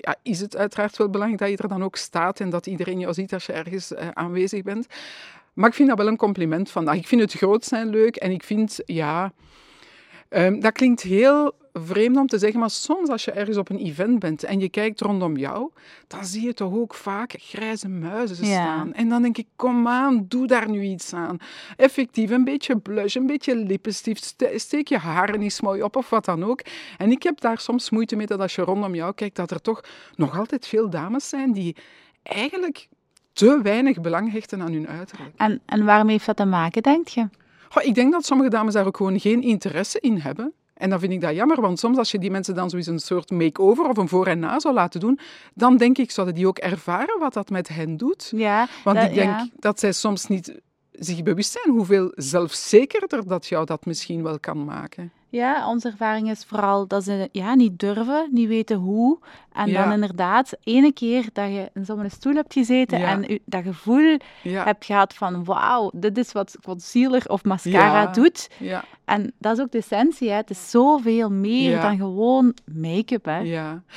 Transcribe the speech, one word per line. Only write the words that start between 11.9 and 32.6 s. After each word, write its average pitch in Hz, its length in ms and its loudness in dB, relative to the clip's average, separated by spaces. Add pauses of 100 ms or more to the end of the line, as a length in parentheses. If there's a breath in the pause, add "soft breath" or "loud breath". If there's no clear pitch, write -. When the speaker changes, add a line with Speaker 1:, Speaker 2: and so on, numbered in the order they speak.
Speaker 1:
om 269 100 4
te 226 100 0
zeggen, 214 220 2
maar 226 100 0
soms 330 400 -2
als 233 160 -4
je 226 60 -6
ergens 202 260 -4
op 196 120 -4
een 196 100 -6
event 202 400 0
bent 156 240 -4
en 196 160 -2
je 190 100 -2
kijkt 214 320 -4
rondom 185 360 -2
jou, 208 320 -6 (380 soft breath)
dan 196 180 -14
zie 208 200 -6
je 240 80 -4
toch 190 200 -4
ook 226 200 -2
vaak 208 460 -8
grijze 220 500 -10
muizen 185 560 -6
Speaker 2:
Ja. 208 60 2
Speaker 1:
staan. 160 420 -2
En 226 160 -2
dan 240 120 2
denk 240 160 0
ik, 226 180 -10
"Kom 240 320 0
aan, 247 400 2
doe 247 200 -2
daar 226 220 2
nu 208 140 -2
iets 190 300 -8
aan." 175 240 -6 (380 loud breath)
Effectief, 247 560 2
een 254 120 4
beetje 269 340 -2
blush, 208 380 -4
een 254 120 0
beetje 285 280 0
lippenstift, 208 680 -4
ste-, - 360 -2
steek 294 280 -4
je 269 100 0
haren 175 440 -2
eens 208 200 -4
mooi 196 220 -2
op 208 120 -4
of - 140 -2
wat 226 160 0
dan 170 180 -2
ook. 240 180 -2 (360 loud breath)
En 208 140 2
ik 269 120 2
heb 349 180 -2
daar 226 180 0
soms - 300 -2
moeite 226 260 0
mee 214 120 -4
dat 202 120 -4
als 190 160 -4
je 190 60 -2
rondom 190 340 -2
jou 170 180 -4
kijkt, 208 220 -8
dat 175 160 -6
er 175 100 -8
toch 220 220 -4 (320 loud breath)
nog 151 220 -2
altijd 233 300 -4
veel 220 220 0
dames 175 400 -6
zijn 269 220 -2
die 180 240 -2 (480 soft breath)
eigenlijk 294 640 -6 (460)